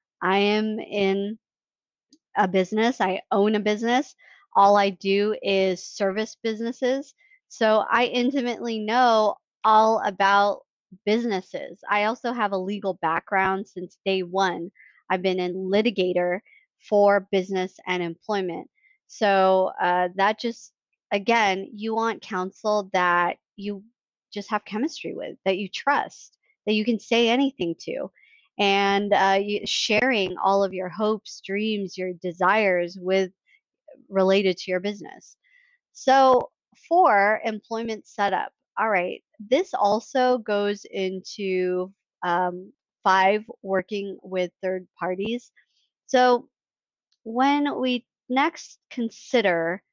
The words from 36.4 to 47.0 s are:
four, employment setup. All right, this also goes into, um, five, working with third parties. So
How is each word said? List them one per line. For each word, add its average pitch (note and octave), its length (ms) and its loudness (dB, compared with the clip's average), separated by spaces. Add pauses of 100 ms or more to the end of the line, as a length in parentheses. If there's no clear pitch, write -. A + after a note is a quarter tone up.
four, A3 560 6
employment A3 640 -6
setup. G3+ 440 -2 (240)
All A3 140 0
right, F#3 320 -2 (160)
this B3+ 340 -2
also B3 680 0
goes G3+ 520 -4
into, F#3 1040 -4 (320)
um, F3+ 480 -2 (320)
five, G3 400 4 (180)
working G3 640 -4
with F3+ 260 -4 (140)
third F#3 240 -6 (100)
parties. G3 540 -6 (540)
So B3+ 420 2 (760)